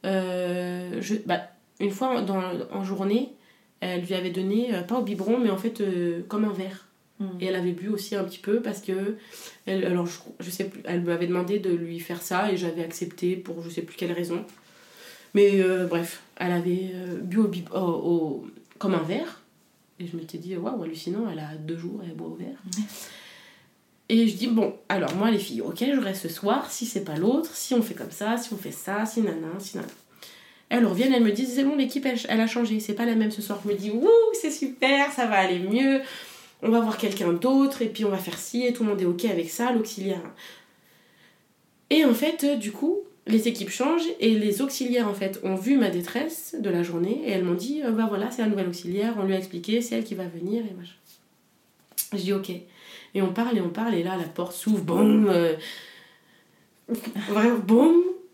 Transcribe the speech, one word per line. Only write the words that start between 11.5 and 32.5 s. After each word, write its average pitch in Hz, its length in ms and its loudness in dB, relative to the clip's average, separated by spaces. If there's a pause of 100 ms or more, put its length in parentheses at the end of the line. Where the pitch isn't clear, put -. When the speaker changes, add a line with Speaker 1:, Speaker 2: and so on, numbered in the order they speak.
Speaker 1:
de 190 100 -2
lui 170 300 -2
faire 175 220 -10
ça 196 280 0
et 190 60 2
j'avais 170 260 -2
accepté 175 540 -4
pour 175 260 -10
je 170 80 -10
sais 165 120 -8
plus - 160 -12
quelle 175 160 -4
raison. 175 320 -4 (880)
Mais, 202 280 8
euh, 185 240 4
bref, 170 360 -2 (160)
elle 180 160 0
avait, 180 400 0
euh, 180 280 -8
bu 180 180 0
au 214 100 6
bib-, 175 240 -8
au, 185 40 0
au, 165 680 0 (300)
comme 190 160 0
un 165 100 2
verre. 233 380 -6 (580)
Et 175 80 -8
je 170 80 -10
m'étais 165 220 -10
dit, « 180 200 -8
Waouh, 214 240 -6
hallucinant, 170 480 -4
elle 160 100 -8
a 151 160 -10
deux 156 220 -8
jours 185 260 -8
et 175 40 -10
elle 165 80 -12
boit 165 140 -10
au 165 60 -10
verre. » 180 120 -10 (300)
Speaker 2:
Ouais. 208 60 -2 (1300)
Speaker 1:
Et 226 160 6
je 180 100 2
dis, « 220 100 -2
Bon, 220 280 2 (120)
alors 170 260 0
moi 208 160 2
les 214 80 4
filles, 147 240 -4
ok, 170 240 -4
je 277 140 2
reste 190 240 -4
ce 165 60 -4
soir, 214 420 -2
si - 160 -6
c'est 202 160 -4
pas 151 120 -6
l'autre, 240 380 0
si - 220 -2
on 226 80 4
fait 190 100 -4
comme - 160 -10
ça, 220 280 -4
si - 180 -8
on - 20 -10
fait 151 140 -10
ça, 202 340 -4
si 220 160 -2
nana, 160 280 -2 (100)
si - 180 -10
nana. » - 100 -8 (840)
Elles 240 140 4
reviennent, 220 300 4
elles 240 100 6
me 208 80 6
disent, « 247 240 -2
C'est 277 80 2
bon, 285 120 2
l'équipe, 269 320 0
elle, 247 100 0 (100)
elle 220 140 2
a 226 60 2
changé, 226 320 0